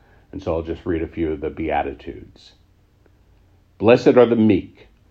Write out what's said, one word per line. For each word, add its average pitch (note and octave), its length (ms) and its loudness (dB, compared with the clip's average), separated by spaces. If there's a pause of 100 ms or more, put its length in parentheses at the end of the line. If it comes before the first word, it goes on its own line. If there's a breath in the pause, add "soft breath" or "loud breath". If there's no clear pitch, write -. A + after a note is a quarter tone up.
(320 soft breath)
And F#2 100 -14
so E2+ 140 -4
I'll E2 60 -4
just E2 240 -10
read E2 160 -4
a E2 60 -8
few D#2+ 260 -6
of D2 80 -10
the D2+ 80 -8
Beatitudes. D2 1040 -10 (1200)
"Blessed B2 380 4
are B2 100 8
the A#2 120 0
meek, G#2+ 500 0 (240)